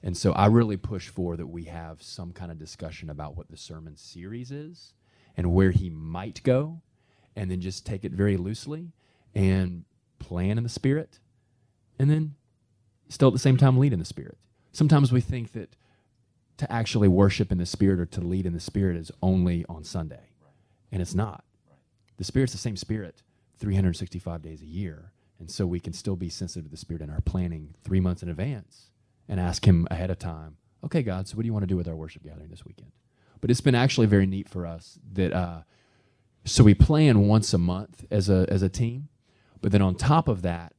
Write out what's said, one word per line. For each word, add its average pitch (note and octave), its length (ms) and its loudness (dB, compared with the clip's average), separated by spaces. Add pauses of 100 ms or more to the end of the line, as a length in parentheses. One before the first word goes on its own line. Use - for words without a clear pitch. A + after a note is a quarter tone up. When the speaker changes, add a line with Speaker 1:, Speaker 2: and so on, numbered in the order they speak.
Speaker 1:
And F2+ 120 -6
so F2+ 180 0
I F#2+ 120 2
really G#2+ 320 4
push F#2+ 300 -10
for F2 280 -6
that D#2+ 120 -10
we E2+ 160 -12
have D#2+ 400 -16
some F2 280 -16
kind F2 200 -14
of D#2+ 80 -16
discussion D#2 500 -14
about D2 260 -12
what D#2+ 140 -16
the D#2+ 80 -20
sermon D#2+ 400 -18
series A2+ 540 -16
is D3+ 420 -18 (420)
and F2 160 0
where F#2 200 4
he F2 180 2
might E2 540 -12
go, D3 380 0 (540)
and G2 140 -6
then F#2 100 -4
just F#2 280 -10
take G2+ 180 -8
it - 60 -6
very G2 260 2
loosely C#3+ 540 -10 (420)
and F#2 500 0 (360)
plan F#2 380 -4
in A#2 60 -4
the A#2 60 -6
Spirit, C#3 500 -4 (760)
and C3+ 120 2
then D3+ 260 0 (760)
still C3+ 200 6
at G#2+ 40 0
the B2 60 0
same C3 180 4
time C3 200 6
lead C3+ 160 4
in F#2 60 -2
the E2 60 -6
Spirit. - 320 -16 (340)
Sometimes C#3+ 400 4
we B2 100 4
think A#2+ 320 -6
that G#2+ 220 -12 (840)
to - 140 -6
actually A2+ 360 2
worship G2 440 4
in F#2 60 0
the F2 80 -2
Spirit G2 340 2
or E2+ 60 -2
to - 160 -8
lead F2+ 240 -4
in F2 80 -4
the E2+ 60 -6
Spirit F#2 380 -2
is D#2+ 140 -12 (120)
only F2+ 440 2
on D#2 160 -14
Sunday, D#2 460 -10 (120)
Speaker 2:
Right. - 120 -20 (380)
Speaker 1:
and F#2 100 -4
it's F2 140 -4
not. G2+ 280 -4 (240)
Speaker 2:
Right. - 120 -20 (380)
Speaker 1:
The F2+ 60 -8
Spirit's C3 300 0
the G2+ 60 -12
same G#2+ 180 -6
Spirit G#2 460 -10 (340)
three G2+ 180 -2
hundred F#2 220 2
sixty-five F2 460 -10
days D#2 180 -16
a D#2 60 -20
year, F2 460 -10 (260)
and F2 100 -18
so - 160 -4
we F2 140 -4
can E2 140 -10
still - 220 -8
be F2 140 -8
sensitive E2+ 360 -10
to D2 60 -18
the D#2+ 60 -18
Spirit E2 240 -10
in D2 80 -12
our D2+ 120 -8
planning E2 520 -4 (100)
three F#2+ 160 0
months F2+ 220 0
in F2+ 80 -10
advance G2+ 640 -10 (360)
and F#2 120 -4
ask F2+ 280 0
him E2+ 240 6
ahead F2+ 200 -4
of F2+ 80 -6
time, D#2+ 360 -14 (280)
"Okay, D#3+ 200 -4
God, F#2+ 240 -6
so - 80 -14
what A2 80 -6
do A#2 40 -4
you A#2 60 -4
wanna G2+ 140 -2
do F#2+ 80 0
with F2 120 -4
our E2 80 -8
worship D#2+ 280 -14
gathering D#2 260 -18
this E2 140 -20
weekend?" - 280 -20 (500)
But G#2 100 2
it's B2 100 2
been C3 140 4
actually B2 320 4
very G2+ 180 6
neat F#2+ 240 -6
for F2 160 -10
us E2 320 -14 (160)
that, F#2 200 0
uh, F2 280 -4 (840)
so - 180 6
we G#2 100 12
plan C3 540 6
once G#2 260 4
a F#2+ 40 4
month F2+ 520 -4
as G2+ 200 0
a, F#2 200 6
as F#2+ 120 2
a F#2+ 80 2
team, A#2+ 400 -6 (520)
but G2 100 0
then G2+ 100 6
on F#2 140 2
top D3 320 2
of G#2 160 -2
that E2+ 360 -6